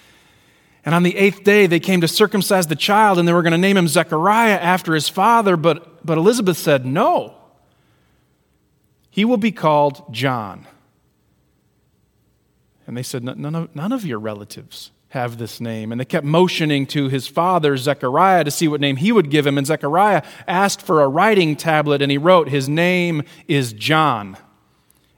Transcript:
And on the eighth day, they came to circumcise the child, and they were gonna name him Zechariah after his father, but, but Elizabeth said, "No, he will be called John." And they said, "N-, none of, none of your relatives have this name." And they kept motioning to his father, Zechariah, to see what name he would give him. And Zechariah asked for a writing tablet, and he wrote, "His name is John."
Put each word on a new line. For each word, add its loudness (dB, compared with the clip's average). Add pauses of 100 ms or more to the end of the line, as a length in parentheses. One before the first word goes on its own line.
(840)
And -2
on 2
the 0
eighth 0
day, 6
they 2
came 0
to 2
circumcise 0
the -4
child, 2
and 2
they 4
were 2
gonna 2
name 2
him 2
Zechariah 2
after 0
his -2
father, 2
but, -2
but -2
Elizabeth 2
said, 0
"No, -2 (1800)
he 0
will 2
be -2
called 0
John." -6 (2250)
And -14
they -8
said, -10
"N-, -12
none -8
of, -10
none -6
of -8
your -8
relatives -14 (200)
have -8
this -12
name." -8
And -6
they -8
kept -6
motioning 0
to -4
his -4
father, 0
Zechariah, 2
to -4
see 0
what -4
name 0
he 0
would 2
give 2
him. 0
And -2
Zechariah 0 (260)
asked -2
for 2
a 4
writing 2
tablet, 0
and 0
he 0
wrote, 4
"His -2
name 0 (240)
is 0
John." -2 (800)